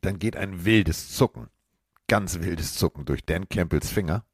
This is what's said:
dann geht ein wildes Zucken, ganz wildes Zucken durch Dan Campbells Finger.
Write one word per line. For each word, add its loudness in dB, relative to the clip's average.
dann -2
geht -2
ein -6
wildes 4
Zucken, 0
ganz 2
wildes -4
Zucken 0
durch -2
Dan -2
Campbells 0
Finger. 0